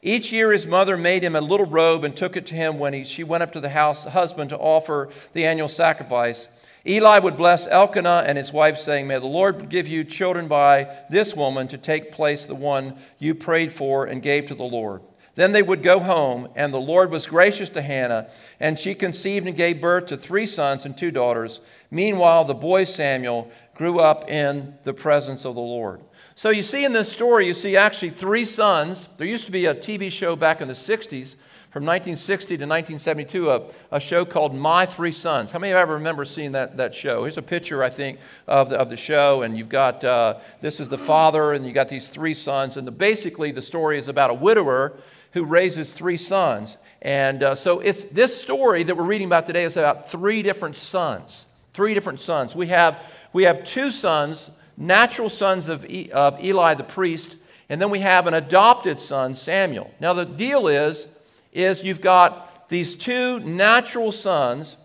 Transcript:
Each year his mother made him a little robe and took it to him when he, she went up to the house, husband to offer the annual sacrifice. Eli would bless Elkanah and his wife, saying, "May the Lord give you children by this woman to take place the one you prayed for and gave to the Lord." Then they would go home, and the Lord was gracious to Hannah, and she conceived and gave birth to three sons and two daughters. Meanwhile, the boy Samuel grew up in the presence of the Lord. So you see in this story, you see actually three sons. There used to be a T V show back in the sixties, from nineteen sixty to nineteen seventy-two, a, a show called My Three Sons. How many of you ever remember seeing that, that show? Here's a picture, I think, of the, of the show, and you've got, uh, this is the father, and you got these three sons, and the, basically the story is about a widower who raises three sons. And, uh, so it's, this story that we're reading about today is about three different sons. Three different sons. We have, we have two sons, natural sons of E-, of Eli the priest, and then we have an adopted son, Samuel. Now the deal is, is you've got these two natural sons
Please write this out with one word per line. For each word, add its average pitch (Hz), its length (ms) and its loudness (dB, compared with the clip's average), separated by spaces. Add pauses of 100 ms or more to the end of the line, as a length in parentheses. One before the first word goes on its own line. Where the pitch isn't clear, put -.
Each 220 320 -2
year 220 200 4
his 175 140 0
mother 185 300 2
made 175 260 0
him 165 140 0
a 156 40 2
little 185 260 2
robe 160 380 4
and 143 120 -6
took 180 200 -6
it 175 100 -10
to 160 80 -14
him 160 240 -2
when 139 140 -2
he, 135 120 -8
she 165 200 -10
went 165 180 -2
up 165 100 -6
to 160 80 -10
the 139 80 -6
house, 151 360 0
husband 156 460 -2
to - 80 -10
offer 156 520 0 (220)
the 165 120 -2
annual 160 240 0
sacrifice. 123 800 0 (360)
Eli 214 360 8
would 175 160 0
bless 175 320 4
Elkanah 175 580 4
and 143 100 0
his 139 160 -8
wife, 151 260 4
saying, 143 280 -2
"May 135 140 -2
the 127 60 -8
Lord 185 420 0
give 170 180 -4
you 160 160 -4
children 170 460 -4
by 143 440 6 (160)
this 208 280 0
woman 135 320 -2
to 139 100 -12
take 156 320 -4
place 147 340 -2
the 139 120 -12
one 135 400 -4 (240)
you 156 160 -2
prayed 165 360 -2
for 135 320 -2
and 131 160 -8
gave 143 260 -2
to 147 100 -12
the 127 80 -10
Lord." 110 380 -8 (340)
Then 185 160 4
they 208 100 4
would 180 200 0
go 180 180 6
home, 143 560 0
and 139 180 -2
the 135 60 -2
Lord 170 300 4
was 156 160 -6
gracious 190 440 2
to 156 120 -6
Hannah, 127 460 -2 (300)
and 151 200 -2
she 190 160 -6
conceived 190 520 -4
and 175 100 -8
gave 170 240 0
birth 175 260 0
to 151 100 -10
three 196 280 -4
sons 143 400 -4
and 135 140 -12
two 170 140 -4
daughters. 120 480 -2 (300)
Meanwhile, 175 540 4
the 139 100 -2
boy 175 300 2
Samuel 127 680 -4 (240)
grew 170 260 -2
up 156 280 4
in 143 540 -2
the 139 100 -6
presence 135 520 -2
of 127 100 -8
the 120 60 -8
Lord. 117 400 -8 (340)
So - 160 -2
you 214 120 2
see 277 220 -4
in 269 80 2
this 220 180 0
story, 226 360 4
you 175 80 -2
see 190 220 0
actually 196 340 4
three 208 340 -2
sons. 190 640 0 (100)
There 160 100 -8
used 226 200 -6
to 190 60 -14
be 180 140 0
a 151 80 2
T 214 220 -10
V 196 140 -6
show 175 240 -4
back 160 260 0
in 143 80 -8
the 127 60 -10
sixties, 143 600 -8 (340)
from 143 140 -8
nineteen 175 320 -2
sixty 185 420 -6
to 143 80 -8
nineteen 143 320 -4
seventy-two, 151 520 -2
a, 117 200 0 (200)
a 143 100 -2
show 175 260 0
called 156 280 -2
My 156 300 2
Three 170 280 -6
Sons. 147 400 -4
How 175 60 -8
many 190 140 -4
of 185 40 4
you 185 40 6
ever 160 140 2
remember 151 320 -4
seeing 143 260 -10
that, 131 240 -4
that 127 180 -4
show? 117 280 -4
Here's 156 160 -6
a 160 40 -10
picture, 170 400 -4
I 127 60 2
think, 135 300 -8 (280)
of 135 220 2
the, 135 100 -2
of 123 120 -2
the 120 60 -12
show, 143 460 2
and 113 140 -6
you've 113 140 -10
got, 135 340 0
uh, 117 320 2 (240)
this 151 200 -8
is 131 100 -10
the 135 80 -6
father, 151 540 2
and 139 140 -4
you 123 60 -10
got 135 160 2
these 139 220 -12
three 156 240 -6
sons, 135 420 -4
and 131 100 -10
the, 123 60 -12
basically 190 580 -2
the 131 120 -10
story 151 360 -2
is 127 100 -10
about 139 220 2
a 120 40 0
widower 139 600 2 (380)
who 175 120 -2
raises 160 500 0
three 170 240 -4
sons. 147 580 -2 (240)
And, 135 420 0
uh, 139 120 2
so 175 260 0
it's, 202 240 0
this 240 340 2
story 254 440 2
that 170 140 -2
we're 170 80 -2
reading 196 240 -2
about 165 180 4
today 175 180 -2
is 165 120 -4
about 151 340 0
three 202 320 -2
different 185 340 -4
sons. 127 720 -6 (260)
Three 214 220 0
different 196 260 -4
sons. 139 340 -4
We 170 120 -4
have, 170 360 4 (300)
we 185 120 2
have 175 200 4
two 269 260 -4
sons, 156 600 -2 (260)
natural 214 540 2
sons 190 380 -2
of 147 200 -6
E-, 185 240 -12
of 143 320 2
Eli 175 300 4
the 143 100 -8
priest, 165 520 -6 (340)
and 151 100 -4
then 202 80 0
we 202 120 -2
have 185 260 4
an 165 80 0
adopted 180 680 4
son, 135 340 -4
Samuel. 156 560 -4 (100)
Now 170 120 0
the 175 140 -2
deal 208 420 0
is, 151 380 0 (440)
is 185 320 0
you've 180 200 -6
got - 680 4
these 175 260 -4
two 247 460 -2
natural 220 720 0
sons 151 720 -2